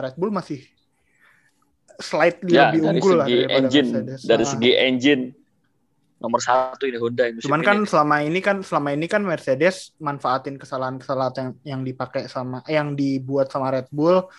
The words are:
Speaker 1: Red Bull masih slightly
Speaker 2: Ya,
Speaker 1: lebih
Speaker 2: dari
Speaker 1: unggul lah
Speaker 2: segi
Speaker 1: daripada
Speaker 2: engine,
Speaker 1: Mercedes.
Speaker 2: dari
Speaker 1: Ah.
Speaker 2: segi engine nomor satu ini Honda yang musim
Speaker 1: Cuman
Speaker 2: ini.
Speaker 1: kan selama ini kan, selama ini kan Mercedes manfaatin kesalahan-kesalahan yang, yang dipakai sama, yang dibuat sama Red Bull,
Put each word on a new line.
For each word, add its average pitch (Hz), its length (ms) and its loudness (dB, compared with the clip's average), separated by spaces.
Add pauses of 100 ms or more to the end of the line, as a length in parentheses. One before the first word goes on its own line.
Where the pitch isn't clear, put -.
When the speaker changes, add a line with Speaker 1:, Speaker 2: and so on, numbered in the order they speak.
Speaker 1:
Red 131 160 -8
Bull 202 160 -4
masih 160 320 -8 (1300)
slightly 170 640 2
Speaker 2:
Ya, 131 160 6
Speaker 1:
lebih 160 80 2
Speaker 2:
dari 156 100 2
Speaker 1:
unggul 185 220 4
lah 156 140 2
Speaker 2:
segi 123 100 2
Speaker 1:
daripada 120 220 2
Speaker 2:
engine, 131 320 4
Speaker 1:
Mercedes. 123 320 -6
Speaker 2:
dari 113 180 4
Speaker 1:
Ah. 117 80 0
Speaker 2:
segi 117 240 2
engine 131 500 2 (920)
nomor 117 220 -2
satu 131 480 -2
ini 120 80 -4
Honda 120 320 -2
yang 117 80 -8
musim 113 100 -10
Speaker 1:
Cuman 143 140 2
Speaker 2:
ini. 165 80 -2
Speaker 1:
kan 202 160 4
selama 151 400 2
ini 160 160 -2
kan, 196 240 0
selama 147 280 -2
ini 151 140 -4
kan 208 160 -2
Mercedes 160 540 0 (240)
manfaatin 139 560 -4
kesalahan-kesalahan 131 800 -6
yang, 131 160 -6 (140)
yang 135 180 -8
dipakai 131 420 -8
sama, 127 400 -10
yang 147 300 0
dibuat 135 560 -2
sama 131 180 -2
Red 131 220 -4
Bull, 170 320 2 (160)